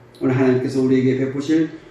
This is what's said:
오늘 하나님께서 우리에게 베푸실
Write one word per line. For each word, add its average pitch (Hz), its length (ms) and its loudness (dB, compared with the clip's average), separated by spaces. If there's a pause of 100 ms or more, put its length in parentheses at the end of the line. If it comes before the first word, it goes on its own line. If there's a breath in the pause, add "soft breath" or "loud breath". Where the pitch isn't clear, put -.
(200)
오늘 131 160 0
하나님께서 127 440 0
우리에게 131 380 2
베푸실 143 520 -2 (200 loud breath)